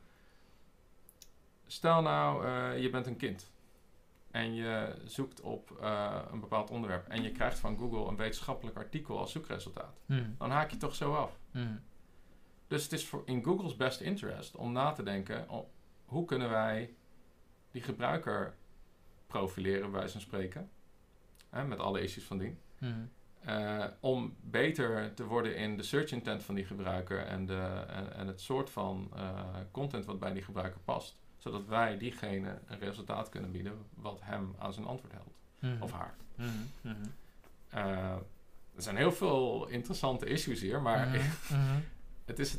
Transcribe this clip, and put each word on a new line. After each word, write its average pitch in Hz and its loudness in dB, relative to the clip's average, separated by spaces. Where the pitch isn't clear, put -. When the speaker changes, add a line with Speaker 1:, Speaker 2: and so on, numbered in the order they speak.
Speaker 1:
stel 165 8
nou, 147 4
eh, 127 2
je 127 4
bent 127 0
een 123 -2
kind 101 -4
en 113 0
je 113 0
zoekt 131 -4
op, - -8
eh, 104 2
een 113 -4
bepaald 107 2
onderwerp 104 -2
en 113 0
je 110 0
krijgt - 2
van 107 4
Google 113 2
een 107 0
wetenschappelijk 110 -2
artikel 107 -4
als 98 -2
zoekresultaat. - -6
Speaker 2:
Mhm. 123 2
Speaker 1:
Dan 123 0
haak 147 4
je - -4
toch - -2
zo 147 2
af. 143 0
Speaker 2:
Mhm. 117 -2
Speaker 1:
Dus 147 0
het - -6
is 151 -2
voor, - -4
in 127 0
Google's 170 2
best - 2
interest 202 -2
om 120 -2
na 135 4
te 113 -4
denken, 98 -2
o-, 113 -6
hoe 170 0
kunnen 127 2
wij 110 2
die 123 -6
gebruiker 120 0
profileren, 98 2
bij 98 0
wijze 98 -2
van 101 -8
spreken, 98 -4
hè, 131 -2
met 120 -2
alle 98 2
issues - -2
van 98 -4
dien, 98 -2
Speaker 2:
Mhm. 123 -2
Speaker 1:
eh, 107 0
om 127 2
beter 117 2
te 117 -6
worden 110 2
in 104 0
de 101 -4
search 151 2
intent 110 -2
van 101 -4
die 98 0
gebruiker 92 0
en, 95 -2
de, 92 -2
en, 98 -6
en 98 -4
het 95 -6
soort 135 0
van, 95 -2
eh, 95 -4
content 127 -2
wat 101 -6
bij 98 -2
die 98 -2
gebruiker 92 -4
past, - -2
zodat 104 -4
wij 110 4
diegene 98 -2
een 101 -10
resultaat 104 -2
kunnen 95 -6
bieden 101 -6
wat 101 -8
hem 98 -4
aan 98 -4
zijn 107 -6
antwoord - -6
helpt. - -14
Speaker 2:
Mhm. 123 0
Speaker 1:
Of - -4
haar. - -6
Speaker 2:
Mhm, 120 -4
mhm. 110 -4
Speaker 1:
Eh, 95 0
er 90 -8
zijn 98 -2
heel 143 8
veel 131 4
interessante 123 2
issues 131 2
hier, 113 2
maar 120 6
Speaker 2:
Mhm, 131 4
Speaker 1:
<laughs> 147 2
Speaker 2:
mhm. 135 6
Speaker 1:
het 120 -4
is, 139 2